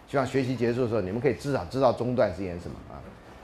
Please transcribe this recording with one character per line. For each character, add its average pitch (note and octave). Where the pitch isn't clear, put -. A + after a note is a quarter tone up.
希 -
望 C3
学 C#3
习 B2+
结 A#2
束 B2+
的 A#2+
时 A2
候， G#2+
你 F#2
们 A#2
可 C#3+
以 A#2
至 -
少 F#2+
知 B2
道 B2
中 A#2+
段 G#2+
是 F#2+
演 F2
什 E2+
么 B1+
啊。 B1+